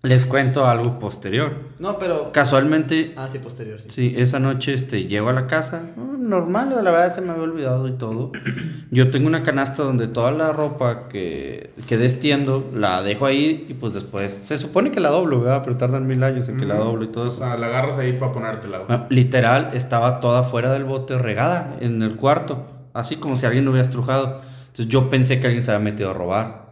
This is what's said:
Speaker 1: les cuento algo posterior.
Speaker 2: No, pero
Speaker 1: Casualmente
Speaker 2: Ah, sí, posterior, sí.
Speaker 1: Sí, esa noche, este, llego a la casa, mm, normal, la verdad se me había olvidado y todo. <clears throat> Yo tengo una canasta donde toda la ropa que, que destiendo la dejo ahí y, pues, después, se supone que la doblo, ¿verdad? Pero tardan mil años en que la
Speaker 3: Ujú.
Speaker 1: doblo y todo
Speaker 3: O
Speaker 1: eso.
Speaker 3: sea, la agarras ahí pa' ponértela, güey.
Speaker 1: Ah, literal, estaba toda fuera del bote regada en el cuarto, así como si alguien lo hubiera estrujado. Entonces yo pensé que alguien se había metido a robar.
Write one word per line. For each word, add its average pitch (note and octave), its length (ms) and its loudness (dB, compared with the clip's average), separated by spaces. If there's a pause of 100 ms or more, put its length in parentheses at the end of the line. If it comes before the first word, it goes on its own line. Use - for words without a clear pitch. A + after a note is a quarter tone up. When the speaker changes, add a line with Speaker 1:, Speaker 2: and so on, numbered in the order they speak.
Speaker 1:
les B2+ 240 4
cuento C3 400 2
algo A#2+ 320 2
posterior. A2 540 -4 (260)
Speaker 2:
No, G3 200 -6
pero F3 340 -4
Speaker 1:
Casualmente D3 840 4
Speaker 2:
Ah, C3 120 -10
sí, C3 100 -10
posterior, A2 420 -12
sí. - 100 -20
Speaker 1:
Sí, B2 280 0
esa B2+ 220 4
noche, C3 340 0
este, A#2 300 -2
llego G2+ 240 0
a B2+ 40 2
la C3 140 0
casa, D#3+ 360 -4 (140)
mm, C4 320 -6
normal, F#3+ 420 0 (120)
la F#3 80 4
verdad F3 240 4
se G3 80 -6
me F3+ 80 -4
había E3 140 -4
olvidado C3 440 -2
y B2+ 40 -4
todo. B2 400 -6 (300)
<clears throat> - 280 -10
Yo B2+ 200 6
tengo C#3+ 160 2
una D#3 160 2
canasta C#3 420 -2
donde B2+ 220 0
toda A#2+ 260 2
la D#3 200 0
ropa D3 560 -2
que, C#2 640 -8 (160)
que A#2 80 2
destiendo C3+ 800 2
la F#2+ 280 2
dejo G#2 240 -2
ahí D3 440 2
y, C#3 40 -10
pues, B2 200 -6
después, G2 400 -6
se - 240 -6
supone G3+ 320 2
que - 100 -2
la D#3+ 100 4
doblo, D3+ 300 4
¿verdad? B2+ 240 2
Pero B2 140 -2
tardan C3 280 0
mil C3 160 2
años C3 260 0
en - 100 -4
que G#2 80 -2
la G2+ 80 0
Speaker 3:
Ujú. G#2+ 100 2
Speaker 1:
doblo A2+ 200 0
y A2 40 -6
todo A2+ 160 -4
Speaker 3:
O B2+ 40 0
Speaker 1:
eso. B2+ 100 -6
Speaker 3:
sea, B2 180 -4
la A#2 120 -4
agarras C3 300 0
ahí B2+ 160 0
pa' B2+ 200 -2
ponértela, G#2+ 460 -6
güey. G2 100 -10
Speaker 1:
Ah, - 180 0
literal, B2+ 640 4
estaba B2 480 0
toda B2 220 4
fuera B2+ 300 0
del C3+ 120 -2
bote C3 320 -4
regada B2+ 640 0
en A#2 220 -2
el A2 140 -2
cuarto, C#3+ 500 0 (260)
así B2+ 240 -6
como D3 200 -4
si B2+ 100 0
alguien B2 180 4
lo C3+ 60 2
hubiera B2+ 160 4
estrujado. C3 560 -2 (240)
Entonces A2+ 220 -6
yo C3 220 4
pensé C3 300 4
que C3 60 0
alguien A#2+ 180 2
se A#2+ 80 -2
había G#2 120 2
metido G#2 260 -2
a F#2 40 -4
robar. G2 580 -2